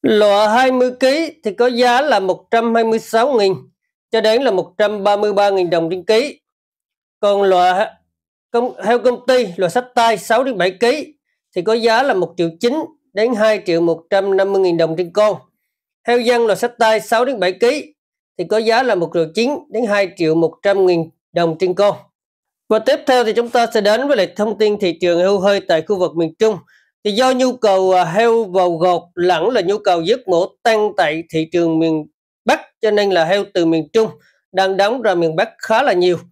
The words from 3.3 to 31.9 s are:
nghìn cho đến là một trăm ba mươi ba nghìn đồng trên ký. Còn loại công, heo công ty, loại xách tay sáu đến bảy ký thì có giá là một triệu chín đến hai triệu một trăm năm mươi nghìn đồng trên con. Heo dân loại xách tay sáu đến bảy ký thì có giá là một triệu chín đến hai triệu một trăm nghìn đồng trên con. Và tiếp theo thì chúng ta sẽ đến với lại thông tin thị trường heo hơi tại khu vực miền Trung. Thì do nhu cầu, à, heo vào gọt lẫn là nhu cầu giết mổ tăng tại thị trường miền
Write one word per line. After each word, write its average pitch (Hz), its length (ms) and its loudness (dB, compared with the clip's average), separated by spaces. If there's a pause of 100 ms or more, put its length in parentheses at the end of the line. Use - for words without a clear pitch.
nghìn 202 200 2 (580)
cho 220 100 0
đến 220 200 2
là 254 100 0
một 180 260 -4
trăm 208 260 -2
ba 208 140 2
mươi 208 160 -2
ba 202 160 2
nghìn 190 200 0
đồng 165 200 0
trên 180 160 -8
ký. 220 340 0 (800)
Còn 202 220 0
loại 185 460 2 (640)
công, 233 320 -4
heo 233 160 0
công 233 260 -2
ty, 254 300 2
loại 185 140 -2
xách 247 160 -2 (100)
tay 226 220 2
sáu 226 260 0
đến 254 140 -4
bảy 180 140 0
ký 240 420 -2 (420)
thì 180 60 -4
có 208 120 0
giá 226 300 2
là 277 100 0
một 175 240 -4
triệu 170 120 -2 (100)
chín 240 140 0 (400)
đến 220 220 -2
hai 214 300 0
triệu 170 160 0
một 165 280 -2
trăm 196 280 0
năm 196 160 0
mươi 196 80 0
nghìn 180 160 0
đồng 160 200 0
trên 170 160 -6
con. 208 220 2 (720)
Heo 240 120 2
dân 240 260 0
loại 254 120 0
xách 240 220 -6
tay 220 200 2
sáu 233 260 0
đến 254 140 -6
bảy 185 120 0
ký 254 420 -2 (440)
thì 185 120 -6
có - 80 0
giá 226 260 0
là 233 120 0
một 170 180 -4
triệu 165 120 0 (100)
chín 247 240 -2 (100)
đến 233 160 -4
hai 202 320 0
triệu 160 180 0
một 165 260 0
trăm 196 240 2
nghìn 170 240 0 (240)
đồng 170 260 -2
trên 180 140 -2
con. 196 220 0 (760)
Và 220 100 2
tiếp 269 280 0
theo 254 160 2
thì 220 100 -2
chúng 240 160 -2
ta 233 240 0
sẽ 220 80 2
đến 220 260 0
với 285 100 2
lại 185 180 -2
thông 208 220 -4
tin 208 220 0
thị 175 220 -2
trường 175 180 0
heo 196 200 2
hơi 196 280 0
tại 160 200 2
khu 202 120 -2
vực 160 160 -2
miền 160 240 -2
Trung. 214 180 0 (460)
Thì 208 80 -4
do 254 200 0
nhu 254 220 0
cầu, 190 380 2
à, 180 120 2
heo 226 400 0
vào 180 280 0
gọt 170 300 0 (140)
lẫn 175 340 0
là 247 120 0
nhu 190 160 -2
cầu 190 240 0
giết 226 260 -2
mổ 175 180 2 (180)
tăng 214 340 0
tại 160 320 -2
thị 160 220 -4
trường 165 280 0
miền 160 260 -2 (400)